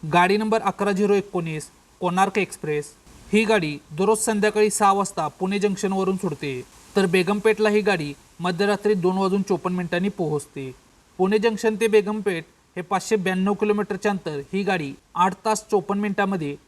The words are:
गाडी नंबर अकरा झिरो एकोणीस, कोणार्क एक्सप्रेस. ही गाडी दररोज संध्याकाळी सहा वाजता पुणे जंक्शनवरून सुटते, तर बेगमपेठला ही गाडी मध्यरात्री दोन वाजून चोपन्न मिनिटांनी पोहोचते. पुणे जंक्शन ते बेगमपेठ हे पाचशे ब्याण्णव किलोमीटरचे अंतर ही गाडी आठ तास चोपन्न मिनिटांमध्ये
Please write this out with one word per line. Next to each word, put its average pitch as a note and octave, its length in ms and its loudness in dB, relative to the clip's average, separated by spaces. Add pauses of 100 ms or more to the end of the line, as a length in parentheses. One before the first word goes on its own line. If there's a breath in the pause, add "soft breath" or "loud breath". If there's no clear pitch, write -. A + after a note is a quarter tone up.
गाडी F3 340 4
नंबर A3 240 0
अकरा G3+ 300 -2
झिरो G3+ 220 2
एकोणीस, E3+ 560 -4 (320)
कोणार्क F#3+ 360 0
एक्सप्रेस. D3+ 480 -4 (420)
ही G#3+ 180 2
गाडी E3+ 320 0 (140)
दररोज G3+ 280 0
संध्याकाळी G#3+ 500 2
सहा G3+ 240 4
वाजता F#3+ 360 -2
पुणे F#3+ 300 -4
जंक्शनवरून F#3+ 580 0
सुटते, C#3+ 440 -6 (340)
तर G3 100 4
बेगमपेठला G#3 640 2
ही G#3 120 4
गाडी E3+ 320 0 (260)
मध्यरात्री G3+ 540 0
दोन F#3 240 2
वाजून F#3+ 240 2
चोपन्न F3+ 360 -2
मिनिटांनी F3 320 -2
पोहोचते. D3 640 -6 (480)
पुणे F#3+ 200 2
जंक्शन A3 360 0
ते A3 120 0
बेगमपेठ G#3 580 0 (300)
हे F3+ 60 -8
पाचशे F#3+ 360 -2
ब्याण्णव F#3+ 360 0
किलोमीटरचे G#3 560 -2
अंतर E3+ 300 -4 (140)
ही G3 100 -2
गाडी E3+ 280 -2 (240)
आठ F#3 180 2 (120)
तास G#3+ 260 0
चोपन्न G3+ 300 0
मिनिटांमध्ये F#3+ 540 -2 (120)